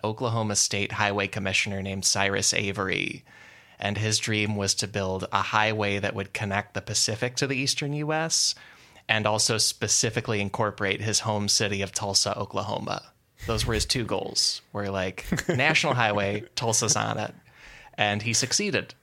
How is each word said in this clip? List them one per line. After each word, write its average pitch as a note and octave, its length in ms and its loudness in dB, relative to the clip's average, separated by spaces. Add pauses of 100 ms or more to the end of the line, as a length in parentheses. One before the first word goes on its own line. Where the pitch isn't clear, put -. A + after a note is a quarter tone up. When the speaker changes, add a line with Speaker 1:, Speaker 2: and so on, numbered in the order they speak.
Speaker 1:
Oklahoma A2 540 0
State G2+ 340 0
Highway G2+ 380 2
Commissioner G2 540 -2
named F#2+ 220 -4
Cyrus G2 480 2
Avery, G2 720 -2 (540)
and G2+ 180 -2
his G#2+ 220 0
dream G#2+ 380 0
was G2 180 0
to G#2 140 -4
build F#2+ 440 -2
a G2 80 2
highway G#2+ 580 2
that G2 160 -2
would G2 200 -6
connect G2+ 400 -2
the G2+ 80 -4
Pacific A2+ 540 -2
to C#3+ 100 0
the C3+ 100 -2
eastern C#3 380 -2
U D3+ 180 -2
S D#3+ 420 0 (540)
and A2 180 2
also G#2+ 300 4
specifically A2 840 0
incorporate G2+ 600 0
his G#2+ 200 0
home G#2 280 0
city G2+ 320 2
of G2 120 -2
Tulsa, G2+ 460 0
Oklahoma. - 640 -4 (440)
Those A2 200 0
were A#2 60 0
his G#2+ 140 2
two B2 180 0
goals, - 560 0 (120)
were, G2+ 180 -4
like, F#2+ 340 -2 (140)
Speaker 2:
<laughs> - 100 -2
Speaker 1:
national D#3 460 2
highway, G#2 500 2 (120)
Tulsa's A2+ 380 2
on G#2+ 240 0
it. G#2+ 160 -6 (600)
And G#2 280 2
he A2+ 120 -2
succeeded. C3 680 0